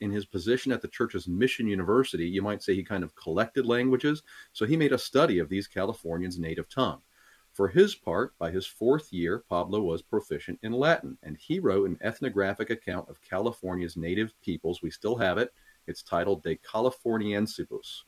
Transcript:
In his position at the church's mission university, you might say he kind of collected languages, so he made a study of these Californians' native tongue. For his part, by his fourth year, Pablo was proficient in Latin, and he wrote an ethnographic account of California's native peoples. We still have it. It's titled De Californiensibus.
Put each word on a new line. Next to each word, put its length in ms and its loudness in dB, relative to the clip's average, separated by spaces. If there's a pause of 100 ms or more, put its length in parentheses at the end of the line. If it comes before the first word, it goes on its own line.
In 100 -2
his 140 -2
position 480 0
at 80 -2
the 80 -8
church's 360 -2
mission 420 0
university, 600 2
you 140 0
might 200 -2
say 140 2
he 80 -2
kind 220 -4
of 100 -16
collected 500 -2
languages, 560 2 (300)
so 140 -2
he 100 4
made 160 4
a 60 4
study 420 4
of 80 0
these 200 -2
Californians' 720 -4
native 300 -6
tongue. 320 -2 (540)
For 160 2
his 260 6
part, 420 -2
by 140 -2
his 160 -4
fourth 460 0
year, 340 -2
Pablo 340 0
was 200 0
proficient 600 -6
in 100 -4
Latin, 500 0
and 140 -10
he 240 -4
wrote 260 4
an 140 -2
ethnographic 720 -2
account 360 -4
of 140 -20
California's 720 -4
native 460 -2
peoples. 400 -4
We 100 -6
still 240 -2
have 220 0
it. 160 0 (340)
It's 160 -10
titled 400 0
De 140 -2
Californiensibus. 1500 -2